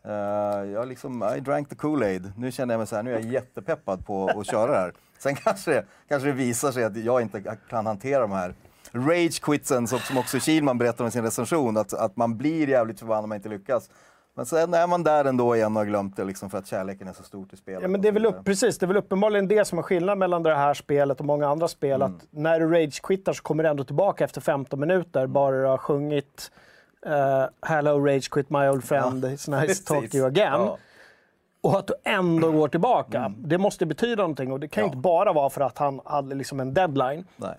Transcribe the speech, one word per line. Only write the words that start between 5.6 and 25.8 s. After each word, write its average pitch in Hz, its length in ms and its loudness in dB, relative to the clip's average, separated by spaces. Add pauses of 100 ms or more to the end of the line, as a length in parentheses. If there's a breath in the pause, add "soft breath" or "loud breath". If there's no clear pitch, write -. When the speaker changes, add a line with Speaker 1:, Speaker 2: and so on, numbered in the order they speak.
Speaker 1:
kanske 143 200 0
det 143 60 2
visar 123 380 0
sig 120 120 0
att 107 120 -2
jag 120 260 2
inte 107 340 -8 (120)
kan 110 180 -2
hantera 127 340 -2
de 104 120 0
här 92 220 -4 (380 loud breath)
rage-quitsen 143 920 0
som, 123 120 -2
som 131 200 -2
också 123 220 -2
Kilman 147 380 2
berättar 120 260 0
om 117 40 0
i - 20 -2
sin 117 140 -2
recension, 117 520 0
att, 107 180 0
att 104 220 -2
man 117 200 0
blir 151 320 0
jävligt 117 320 2
förbannad 110 240 -2
om 107 40 -8
man 107 80 -6
inte 104 120 -12
lyckas. 107 420 -4 (460 soft breath)
Men 127 100 -8
sen 170 280 2
är 170 120 4
man 175 160 0
där 151 220 4
ändå 123 320 4
igen 110 200 2
och 107 40 2
har 104 60 0
glömt 101 300 -2
det, 101 80 -4
liksom, 95 260 -8
för 104 80 -6
att 95 80 -10
kärleken 95 420 -8
är 92 40 -12
så - 100 -20
stort 98 300 -16
i - 40 -20
spelet 95 260 -12
Speaker 2:
Ja, 185 60 -2
men 185 100 0
Speaker 1:
och 190 40 0
Speaker 2:
det 214 60 4
är 208 40 4
Speaker 1:
så - 20 -4
Speaker 2:
väl 220 80 2
Speaker 1:
vidare. 202 180 2
Speaker 2:
upp-, - 40 -20
precis, 196 340 2
det 190 80 0
är - 20 -4
väl 196 80 2
uppenbarligen 202 520 2
det 214 160 4
som 175 140 -2
är 156 40 -2
skillnad 190 360 0
mellan 180 240 2
det 160 120 4
här 143 200 2
spelet 143 460 0
och 147 60 -4
många 147 220 2
andra 160 200 0
spel, 139 340 0
Speaker 1:
Mm. 92 140 -2
Speaker 2:
att - 140 -20
när 160 300 2
du 165 60 4
rage-quittar 170 680 0
så - 100 -8
kommer 156 220 0
du 156 60 4
ändå 139 140 -2
tillbaka 165 400 0
efter 131 160 -6
femton 139 400 -2
minuter, 170 400 0
Speaker 1:
Mm. 131 120 -2
Speaker 2:
bara 139 280 4
du 135 60 2
har 131 120 4
sjungit, 147 720 -2 (560 soft breath)